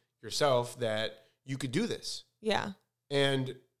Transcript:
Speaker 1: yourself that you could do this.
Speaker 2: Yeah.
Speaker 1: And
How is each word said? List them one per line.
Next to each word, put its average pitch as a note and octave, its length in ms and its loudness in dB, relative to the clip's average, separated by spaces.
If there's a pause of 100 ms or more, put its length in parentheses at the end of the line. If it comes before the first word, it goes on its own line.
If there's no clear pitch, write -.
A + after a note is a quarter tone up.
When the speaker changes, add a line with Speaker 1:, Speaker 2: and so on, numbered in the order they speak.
(220)
Speaker 1:
yourself B2 580 2
that A2 460 -2 (180)
you C3 120 -6
could C3 160 -4
do G3 140 0
this. - 380 -6 (160)
Speaker 2:
Yeah. G#3 320 -2 (380)
Speaker 1:
And C3+ 460 2 (240)